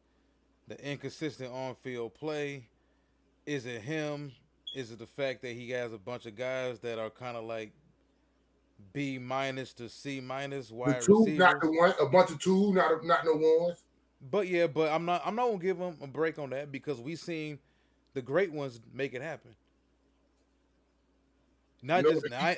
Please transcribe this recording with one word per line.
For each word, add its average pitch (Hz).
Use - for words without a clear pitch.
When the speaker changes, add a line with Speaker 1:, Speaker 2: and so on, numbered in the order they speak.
Speaker 1:
the 107
inconsistent 135
on-field 127
play. 143
Is 143
it 120
him? 147
Is 123
it 113
the 113
fact 131
that 120
he 120
has 123
a 113
bunch 117
of 110
guys 127
that 117
are 110
kinda 120
like 113
B 139
minus 131
to 120
C 139
minus 135
Speaker 2:
The 110
Speaker 1:
wide 127
Speaker 2:
two, 214
not 180
the 160
Speaker 1:
receivers? 175
Speaker 2:
one, 147
a 131
bunch 175
of 147
two, 190
not, 165
not 170
no 160
ones. 160
Speaker 1:
But 190
yeah, 175
but 156
I'm 165
not, 175
I'm 180
not 247
gonna 220
give 175
him 180
a 139
break 156
on 143
that 139
because 135
we 139
seen 151
the 135
great 151
ones 135
make 127
it 127
happen. 131
Not 151
Speaker 2:
You 185
know 156
Speaker 1:
just, 160
Speaker 2:
what 143
the 120
Speaker 1:
and 143
I, 175